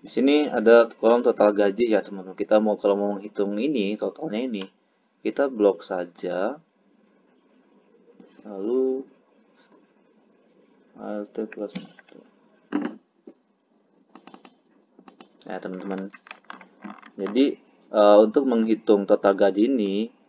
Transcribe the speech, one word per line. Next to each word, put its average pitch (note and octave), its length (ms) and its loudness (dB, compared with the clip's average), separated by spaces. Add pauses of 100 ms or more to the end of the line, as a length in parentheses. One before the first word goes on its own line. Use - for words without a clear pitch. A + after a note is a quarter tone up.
Di - 80 -20
sini C#3 400 0
ada A#2 400 6
kolom A#2 320 2
total A2 320 2
gaji G#2 400 0
ya, G2+ 80 2
teman-teman. F#2+ 320 -14
Kita G#2 240 0
mau, G#2+ 240 0
kalau G2+ 160 2
mau G2+ 140 -2 (100)
menghitung G#2 400 -6
ini, A2 400 -4
totalnya D#3 480 -8
ini, A2 160 -8 (560)
kita C3+ 320 -4
blok G#2 320 0
saja. F2+ 720 -6 (1900)
Lalu C3 560 -4 (1900)
A G#2 240 -10
L G#2 80 -10
T A2 160 -10
plus G#2 320 -12
satu. - 420 -20 (3250)
Ya, F#2 160 -12
teman-teman. F#2+ 480 -10 (1120)
Jadi, A2 400 -2 (320)
eh, G#2 320 8
untuk C3+ 240 0
menghitung A2 560 0
total G2 320 2
gaji G2+ 320 2
ini A2 400 -2 (200)